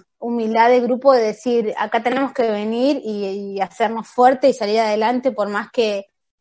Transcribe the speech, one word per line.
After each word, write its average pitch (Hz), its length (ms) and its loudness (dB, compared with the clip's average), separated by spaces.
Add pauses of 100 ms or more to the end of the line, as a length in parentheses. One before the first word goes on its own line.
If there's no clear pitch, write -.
(200)
humildad 226 500 0
de 247 120 4
grupo 254 320 2
de 247 80 4
decir, 220 560 -2
"Acá 226 260 -2
tenemos 254 300 -2
que 226 180 0
venir 233 520 -2
y, 202 520 -6
y 190 60 -4
hacernos 220 460 -4
fuerte 262 420 4
y 214 40 2
salir 208 260 -2
adelante, 226 520 0
por 208 180 -4
más 202 220 -4
que 208 360 -2 (340)